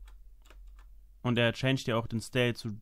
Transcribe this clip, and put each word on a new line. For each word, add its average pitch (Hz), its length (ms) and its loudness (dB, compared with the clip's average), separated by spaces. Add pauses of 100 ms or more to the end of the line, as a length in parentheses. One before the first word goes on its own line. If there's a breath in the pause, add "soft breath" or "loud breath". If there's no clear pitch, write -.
(1200)
Und 120 160 2
er 117 160 6
changed 131 340 0
ja 113 100 2
auch 117 100 -2
den 113 140 -2
State 120 340 2
zu 107 260 -8